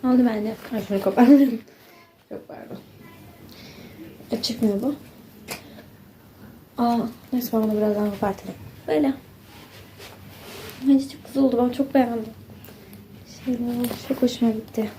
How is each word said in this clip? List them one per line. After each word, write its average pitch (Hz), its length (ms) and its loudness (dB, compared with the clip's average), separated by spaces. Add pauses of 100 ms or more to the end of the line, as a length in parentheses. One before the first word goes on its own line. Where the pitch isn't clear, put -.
Oldu 254 220 4
bence. 220 300 -2 (180)
Ay, 214 140 -4
şunu 196 140 0
koparmayayım. 247 600 6 (680)
Çok - 180 -14
pardon. - 300 -16 (1500)
E, 226 100 -4
çıkmıyor 214 400 0
bu. 285 140 -4 (1800)
Aa, 240 200 2 (360)
neyse 240 200 -2
ben 220 100 2
bunu 214 140 0
birazdan 208 340 0
kopartırım. 196 420 -4 (340)
Böyle. 294 260 2 (1700)
Bence 269 220 6
çok - 160 -18
güzel 269 180 0
oldu. 247 200 4
Ben 247 60 2
çok 269 240 -4
beğendim. 233 400 0 (1120)
Şeyler 240 420 -2 (200)
çok 262 140 -2
hoşuma 240 300 2
gitti. 220 480 -4